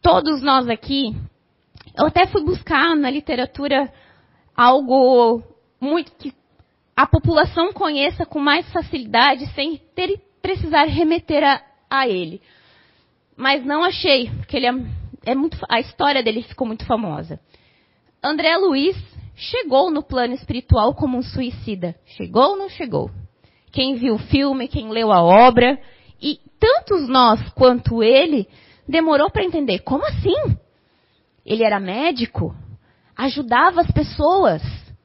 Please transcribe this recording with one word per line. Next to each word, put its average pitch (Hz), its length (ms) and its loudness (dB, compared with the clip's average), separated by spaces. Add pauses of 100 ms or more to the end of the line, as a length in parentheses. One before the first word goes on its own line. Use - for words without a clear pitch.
Todos 320 400 2
nós 262 280 0
aqui, 254 440 -4 (840)
eu 302 100 2
até 349 200 2
fui 381 140 -2
buscar 330 540 0
na 285 140 0
literatura 269 840 -4 (600)
algo 247 880 4 (360)
muito 302 340 -2
que - 200 -16 (640)
a 269 100 4
população 339 680 0
conheça 302 520 -2
com - 140 -8
mais 294 320 0
facilidade, 262 760 0
sem 302 280 -6 (180)
ter, 370 240 -4 (240)
precisar 320 440 0
remeter 311 580 0
a, 277 180 2 (280)
a 269 180 0
ele. 180 340 -6 (920)
Mas 262 300 -2
não 294 180 -2
achei, 285 540 0
porque - 180 -10
ele 247 120 0
é, 247 40 2 (600)
é 277 40 0
muito 294 220 -4
fa-, - 120 -12
a 233 120 0
história 277 420 -2
dele 226 200 -4
ficou - 220 -8
muito 220 200 -10
famosa. 160 560 -6 (840)
André 320 320 0
Luiz 359 400 0 (400)
chegou 339 540 -2
no 294 140 -2
plano 247 300 -4
espiritual 233 600 0
como 254 240 -4
um 262 40 -4
suicida. 208 760 -8 (100)
Chegou 214 460 0
ou 403 60 -4
não 392 120 -8
chegou? - 400 -8 (640)
Quem 269 240 -2
viu 240 200 0
o 214 40 -6
filme, 269 480 -2
quem 220 220 -8
leu 220 240 0
a 170 100 6
obra, 240 580 6 (400)
e 285 200 -6 (180)
tantos 440 480 2
nós 247 320 4 (140)
quanto 247 500 2
ele, 262 460 4 (360)
demorou 311 440 2
pra 403 160 -2
entender. 285 340 -2
Como 285 260 -4
assim? 554 520 -2 (880)
Ele 226 180 -2
era 208 160 0
médico? 233 720 -6 (640)
Ajudava 277 640 0
as 339 120 0
pessoas? 294 720 0 (440)